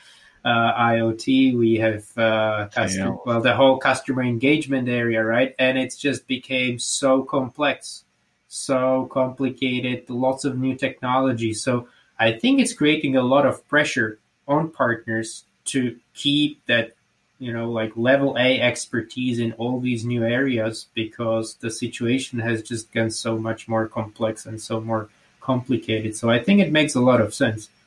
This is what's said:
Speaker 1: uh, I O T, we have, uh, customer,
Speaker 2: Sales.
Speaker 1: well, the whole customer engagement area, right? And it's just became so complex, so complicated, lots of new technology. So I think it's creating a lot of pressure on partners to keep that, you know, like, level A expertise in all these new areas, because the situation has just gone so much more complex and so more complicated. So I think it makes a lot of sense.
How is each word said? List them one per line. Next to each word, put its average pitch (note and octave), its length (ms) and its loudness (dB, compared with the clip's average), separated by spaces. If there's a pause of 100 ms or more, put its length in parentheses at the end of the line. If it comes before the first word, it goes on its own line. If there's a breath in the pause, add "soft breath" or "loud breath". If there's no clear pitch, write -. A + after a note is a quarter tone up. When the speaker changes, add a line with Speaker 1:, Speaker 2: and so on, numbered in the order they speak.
(420 soft breath)
Speaker 1:
uh, B2+ 60 0
I A#2 520 2
O A2+ 120 2
T, C3 420 2
we A2+ 220 4
have, A2 420 -2
uh, A2 540 2
customer, G2 340 -2
Speaker 2:
Sales. F#2+ 200 -4
Speaker 1:
well, A#2 140 0
the A#2+ 140 4
whole C3 240 6
customer C3 440 0
engagement C3 640 0
area, A#2 340 0
right? A#2+ 360 0
And C3 200 2
it's B2+ 180 -4
just C3+ 300 -4
became B2+ 520 -4
so C3+ 440 0
complex, C3+ 840 -4 (440)
so C3 580 0
complicated, B2+ 1040 -2
lots C3 340 -2
of B2+ 140 -2
new C3 160 -2
technology. B2+ 800 -2
So A#2+ 340 -2 (300 soft breath)
I - 140 4
think C4+ 280 2
it's - 140 0
creating D3+ 420 2
a B2+ 60 4
lot C3+ 240 4
of - 220 -2
pressure B2+ 500 0 (280)
on D#3+ 240 0
partners A2+ 720 -4 (220)
to B2 320 -2 (160)
keep D3 520 -2
that, A#2 260 0 (460)
you A#2+ 140 -8
know, A#2 180 -4
like, A2 240 -4
level C3 440 2
A B2+ 240 4
expertise B2 800 -2
in A2+ 120 -2
all B2 260 -4
these A#2+ 280 -2
new A#2+ 180 -2
areas, A#2 720 -2
because A2+ 640 -4
the A#2 140 -8
situation B2 680 -4
has A2+ 240 -2
just - 300 -10
gone A2+ 180 0
so A2+ 260 -4
much A2+ 320 -6
more A2 200 0
complex A2 580 -6
and A2 120 -10
so A2+ 220 -6
more A2 300 -6 (320 soft breath)
complicated. A2 720 -2
So A#2 140 0
I A#2+ 120 2
think G3+ 180 4
it D#3 120 2
makes D3+ 220 2
a B2+ 60 2
lot B2 200 6
of G2+ 140 -2
sense. A2 340 -2 (180)